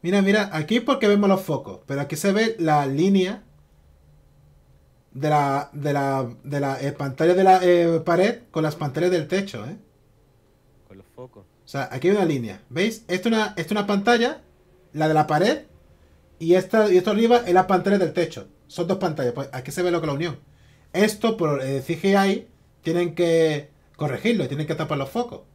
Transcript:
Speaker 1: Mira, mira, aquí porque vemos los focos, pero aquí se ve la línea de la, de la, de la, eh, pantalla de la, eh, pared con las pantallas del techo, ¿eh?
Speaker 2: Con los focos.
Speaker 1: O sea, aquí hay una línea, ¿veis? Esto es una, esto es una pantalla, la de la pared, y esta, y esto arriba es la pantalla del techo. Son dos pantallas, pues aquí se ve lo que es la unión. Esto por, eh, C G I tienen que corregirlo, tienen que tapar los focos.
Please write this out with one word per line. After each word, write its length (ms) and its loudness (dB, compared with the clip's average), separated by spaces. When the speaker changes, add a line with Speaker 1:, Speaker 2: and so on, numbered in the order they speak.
Speaker 1:
Mira, 200 2
mira, 300 2
aquí 280 0
porque 260 0
vemos 220 4
los 140 2
focos, 440 -6
pero 140 -6
aquí 160 -6
se 160 0
ve 260 0
la 280 2
línea 580 0
de 180 -4
la, 420 0
de 220 -4
la, 340 -2
de 160 -6
la, 180 -4
eh, 140 -4
pantalla 400 0
de 100 4
la, 200 6
eh, 380 4
pared 400 0
con 120 -4
las 140 -4
pantallas 340 -2
del 180 -2
techo, 380 -6
¿eh? 120 -14
Speaker 2:
Con 120 -20
los 80 -20
focos. 400 -20
Speaker 1:
O 40 -20
sea, 220 -8
aquí 180 -2
hay 80 4
una 100 2
línea, 420 -4
¿veis? 400 -4
Esto 220 -2
es 40 2
una, 120 0
esto 160 -8
es 80 -8
una 160 -2
pantalla, 560 0
la 160 0
de 60 2
la 120 2
pared, 380 0
y 140 2
esta, 400 4
y 60 8
esto 140 2
arriba 340 4
es 80 0
la 120 6
pantalla 300 2
del 160 0
techo. 360 -4
Son 200 -6
dos 120 -2
pantallas, 340 -2
pues 220 -8
aquí 160 -12
se 120 -6
ve 80 0
lo 100 0
que 40 -8
es 40 -4
la 60 -2
unión. 240 -6
Esto 460 0
por, 240 0
eh, 180 -4
C 180 -6
G 320 2
I 180 -4
tienen 320 -2
que 560 2
corregirlo, 520 -2
tienen 180 -6
que 80 -4
tapar 240 -4
los 100 -6
focos. 360 -8